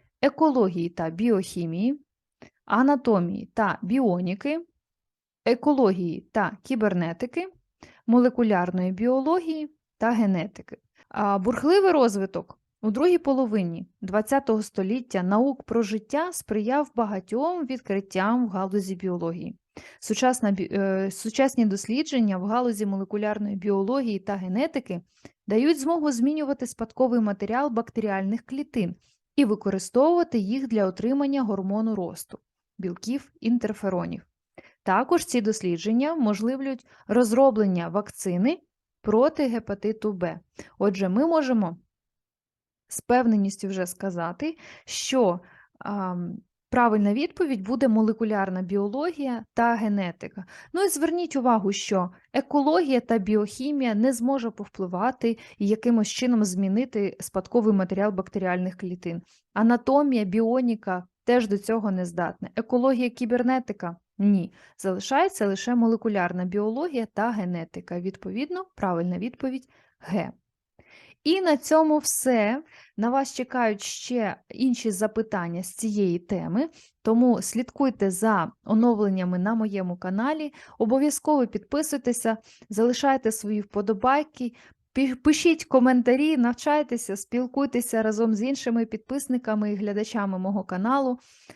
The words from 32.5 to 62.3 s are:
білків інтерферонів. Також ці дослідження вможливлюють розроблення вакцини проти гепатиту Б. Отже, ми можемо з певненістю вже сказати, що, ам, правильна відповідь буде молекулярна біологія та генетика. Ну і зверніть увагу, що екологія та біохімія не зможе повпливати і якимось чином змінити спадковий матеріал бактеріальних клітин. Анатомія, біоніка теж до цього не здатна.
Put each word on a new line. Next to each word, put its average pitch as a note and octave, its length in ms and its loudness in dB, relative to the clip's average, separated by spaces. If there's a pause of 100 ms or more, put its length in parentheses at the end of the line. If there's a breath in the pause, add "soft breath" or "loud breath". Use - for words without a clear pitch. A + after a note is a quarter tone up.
білків G#3+ 540 -6 (100)
інтерферонів. G#3 840 -2 (580 loud breath)
Також C4 420 2
ці B3 160 0
дослідження G#3+ 720 0
вможливлюють B3+ 720 -2 (220 soft breath)
розроблення G#3+ 800 4
вакцини G3 720 -2 (420)
проти C#4 460 2
гепатиту A3 640 -4
Б. F3 260 -6 (380 loud breath)
Отже, G3 320 0
ми A#3+ 180 2
можемо B3+ 500 0 (1080)
з - 140 -12
певненістю G#3+ 640 2
вже F#3+ 180 -4
сказати, F3+ 720 -6 (280 loud breath)
що, G3 540 0 (400 soft breath)
ам, F3+ 580 -6 (320)
правильна G#3+ 440 4
відповідь C#4 480 -2
буде A#3+ 260 0
молекулярна G#3+ 760 0
біологія A3+ 920 -4
та A#3 220 2
генетика. G3 720 -4 (280 loud breath)
Ну F4+ 100 0
і G4 60 4
зверніть E4 460 -2
увагу, A3+ 360 2
що F#3 380 -2 (240 soft breath)
екологія C#4 640 2
та A#3 180 0
біохімія G#3+ 800 -2
не B3 180 2
зможе A#3 380 -2
повпливати G#3 840 -4 (200 loud breath)
і G3+ 100 -2
якимось A3 400 2
чином B3 360 0
змінити G3 760 -2
спадковий G#3+ 540 0
матеріал G3 380 0
бактеріальних F#3 640 -4
клітин. F3 440 -8 (320 soft breath)
Анатомія, B3 720 4
біоніка A3 840 -2 (160)
теж A#3+ 240 4
до G3+ 100 0
цього A3 340 -2
не F#3 140 -2
здатна. F3 500 -6